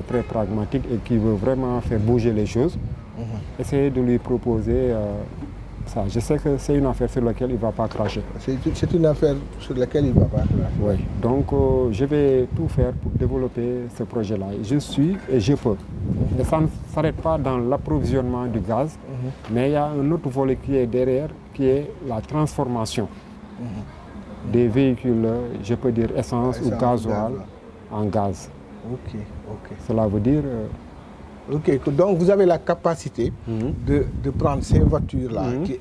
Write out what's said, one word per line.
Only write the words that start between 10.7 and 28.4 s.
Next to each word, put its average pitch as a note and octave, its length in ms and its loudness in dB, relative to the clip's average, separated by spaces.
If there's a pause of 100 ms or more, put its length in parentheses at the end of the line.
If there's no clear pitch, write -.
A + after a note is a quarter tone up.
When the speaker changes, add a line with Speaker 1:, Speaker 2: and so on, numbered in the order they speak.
Speaker 1:
Oui. G#2 140 2 (260)
Donc, C3 320 2
euh, C3 380 4
je G#2+ 140 2
vais C#3 500 4
tout D#3+ 120 0
faire B2+ 260 2
pour - 180 -4
développer B2 680 0 (160)
ce A#2+ 60 -4
projet-là. G2+ 440 -2 (160)
Je A#2 140 0
suis D3 380 2 (160)
et C3 80 6
je A2 140 4
peux. A#2+ 220 2 (640)
Et B2+ 40 2
ça D#3+ 160 2
ne D#3+ 80 4 (260)
s'arrête D3+ 220 0
pas D#3+ 220 0
dans C3 200 0
l'approvisionnement B2+ 880 0
du A#2 120 -2
gaz, A2+ 380 -2 (100)
Speaker 2:
Mhm. B2+ 240 -6 (200)
Speaker 1:
mais B2 180 2
il D3 40 2
y - 20 2
a D3 100 2
un D3 260 0
autre E3 180 0
volet C3 280 2
qui C3+ 180 -2
est B2+ 120 4
derrière, B2+ 420 2 (240)
qui C#3 140 0
est C#3+ 220 2 (180)
la A#2 120 -4
transformation B2 880 -2 (520)
Speaker 2:
Mhm. - 920 -12
Speaker 1:
des A#2+ 160 6
véhicules, A#2+ 600 2 (360)
je A2+ 120 0
peux B2 160 0
dire A2+ 260 2
essence B2 440 0
ou D3+ 60 0
Speaker 2:
Essence, A#2 140 0
Speaker 1:
gasoil A#2 320 2
Speaker 2:
gasoil. G#2+ 180 0 (600)
Speaker 1:
en G#2+ 140 -2
gaz. G2+ 440 0 (420)